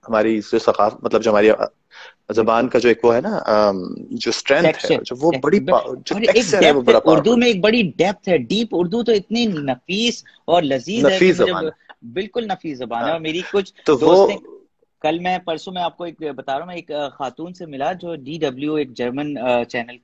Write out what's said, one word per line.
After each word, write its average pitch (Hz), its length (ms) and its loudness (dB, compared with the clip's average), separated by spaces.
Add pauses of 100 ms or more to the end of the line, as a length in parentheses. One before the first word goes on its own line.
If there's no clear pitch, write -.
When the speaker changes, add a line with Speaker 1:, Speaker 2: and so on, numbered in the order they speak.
Speaker 1:
हमारी 110 340 0
जो 117 180 -2
सकाफ-, 110 460 0
मतलब, 110 180 0
जो 113 80 0
हमारी, 104 180 6
अ, 107 220 2 (600)
ज़बान 113 360 2
का 120 100 0
जो 117 100 2
एक 113 160 2
वो 120 60 6
है 117 100 4
ना, 214 160 -4
अम, 104 580 0 (180)
जो 117 200 -4
स्ट्रेंथ 147 320 0
है, 160 80 4
Speaker 2:
टेक्सचर, - 300 -2
Speaker 1:
जो - 140 -10
वो 147 140 2
Speaker 2:
टेक्स-, 135 140 -2
Speaker 1:
बड़ी 180 160 2
Speaker 2:
ब-, 135 100 -4
Speaker 1:
पा-, 131 120 4
जो - 320 -8
Speaker 2:
और 202 60 -4
Speaker 1:
टेक्सचर 208 380 2
Speaker 2:
एक 180 60 6
Speaker 1:
है, 147 80 6
वो 139 80 2
Speaker 2:
डेप्थ 127 80 0
है, 233 60 8
Speaker 1:
बड़ा 226 40 6
Speaker 2:
उर्दू - 120 2
Speaker 1:
powerful 196 300 4
Speaker 2:
में 247 60 4
Speaker 1:
है। 240 60 4
Speaker 2:
एक 180 100 -2
बड़ी 226 200 2
depth 185 460 -2
है, 175 100 2
deep 196 360 -4
उर्दू 175 280 -2
तो 233 100 0
इतनी 220 340 -2
नफीस 180 760 -4 (240)
और 170 140 4
लजीज 147 420 -2
है - 60 6
कि 190 60 0
Speaker 1:
नफीस 185 240 4
Speaker 2:
मुझे 98 100 2
Speaker 1:
ज़बान 92 120 -4
Speaker 2:
ब-, 160 40 -4
Speaker 1:
है। 156 60 -6 (320)
Speaker 2:
बिल्कुल 208 480 -8
नफीस 156 260 -10
ज़बान 117 220 -6
है। 117 60 -4
Speaker 1:
हाँ। 156 80 -2
Speaker 2:
और 165 60 -6
मेरी 160 220 -6
कुछ 196 300 -4 (140)
Speaker 1:
तो 151 100 4
Speaker 2:
दोस्त 127 80 0
Speaker 1:
वो 185 240 8
Speaker 2:
हैं, 202 100 -4 (640)
कल 160 180 -2
मैं, 180 240 -4
परसों 165 280 -8
मैं 180 100 -6
आपको 170 240 -8
एक 160 160 -14
बता 139 300 -8
रहा 139 80 -4
हूँ, 170 80 -12
मैं 180 80 -12
एक, 165 160 -14
अ, 147 160 -6
खातून 143 440 -10
से 180 140 -16
मिला 147 260 -6
जो 175 220 -10
डीडब्ल्यू, 147 640 -6
एक 131 140 -6
German, 131 440 -6
अ, 120 280 0
channel 120 400 -8